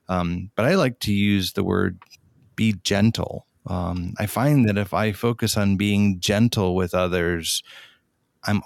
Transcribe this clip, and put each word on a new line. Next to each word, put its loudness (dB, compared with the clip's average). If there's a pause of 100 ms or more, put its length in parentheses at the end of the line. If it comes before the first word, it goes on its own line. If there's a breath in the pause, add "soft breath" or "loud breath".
Um, -4
but -2
I 2
like 0
to -2
use 0
the -2
word -2 (560)
be 0 (100)
gentle. 0 (220)
Um, -4
I -4
find 2
that 0
if -4
I 0
focus -2
on 2
being 2
gentle 2
with 0
others, -2 (800 loud breath)
I'm 0